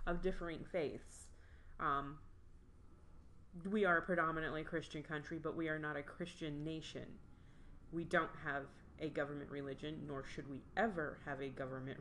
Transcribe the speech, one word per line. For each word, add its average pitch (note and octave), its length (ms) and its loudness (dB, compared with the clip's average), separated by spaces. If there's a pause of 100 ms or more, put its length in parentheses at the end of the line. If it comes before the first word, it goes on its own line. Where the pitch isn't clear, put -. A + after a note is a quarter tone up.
of E3+ 160 4
differing F3+ 380 2 (100)
faiths. - 560 0 (540)
Um, C#3+ 380 2 (1500)
we G#3 140 8
are F3 140 10
a E3 40 6
predominantly D#3+ 600 4
Christian D#3 400 0
country, D#3 400 -2
but D#3 140 0
we D#3+ 120 2
are D#3 100 2
not D3+ 180 0
a C#3+ 60 0
Christian D3 600 -4
nation. D#3 420 -4 (840)
We E3 140 2
don't D#3+ 260 6 (140)
have C#3 180 2 (380)
a D#3 80 0
government C#3+ 420 0
religion, C#3+ 560 -4
nor C#3 180 -2
should - 240 -6
we C3+ 140 -4 (140)
ever F#3 480 4
have C#3 160 -2
a C#3 80 0
government C3 520 -2